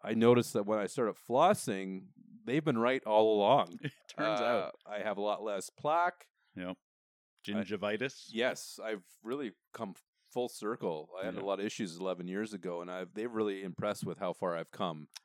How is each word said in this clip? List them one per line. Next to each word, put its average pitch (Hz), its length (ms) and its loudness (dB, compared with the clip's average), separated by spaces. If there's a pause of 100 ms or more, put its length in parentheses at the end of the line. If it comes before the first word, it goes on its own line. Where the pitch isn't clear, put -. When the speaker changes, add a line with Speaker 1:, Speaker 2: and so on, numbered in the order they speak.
Speaker 1:
I 110 120 -4
noticed 117 400 6
that 104 120 0
when 107 140 2
I 101 60 0
started 104 320 -2
flossing, 104 880 2 (400)
they've 139 200 0
been 127 140 2
right 127 260 2
all 110 320 8
along. 101 420 6
Speaker 2:
<laughs> - 40 -10
It 147 80 -6 (260)
turns 104 240 0
Speaker 1:
Uh, - 20 2
Speaker 2:
out. 104 320 0 (120)
Speaker 1:
I 104 120 -6
have 101 180 -2
a 101 40 -2
lot 104 220 0
less 101 260 -4
plaque. 170 560 -2 (300)
Speaker 2:
Yep. 92 220 -8 (720)
Speaker 1:
I 101 40 -6
Speaker 2:
Gingivitis? 104 800 -4
Speaker 1:
Yes, - 520 -4
I've 107 200 -6 (180)
really 120 300 -4 (200)
come 104 220 -8 (400)
full 123 160 -2
circle. 104 600 -4 (120)
I 95 40 -4
had 90 100 -6
Speaker 2:
Yeah. 98 60 -8
Speaker 1:
a 98 40 -6
lot 98 140 0
of 101 80 -2
issues 95 320 -6
eleven 90 280 -4
years 104 260 -4
ago, 87 280 -6
and 87 80 -10
I've, 90 240 -8
they're 110 160 -6
really 107 320 -2
impressed 101 420 -4
with 92 140 -6
how 90 160 -2
far 87 240 -2
I've 82 140 -8
come 80 380 -6 (160)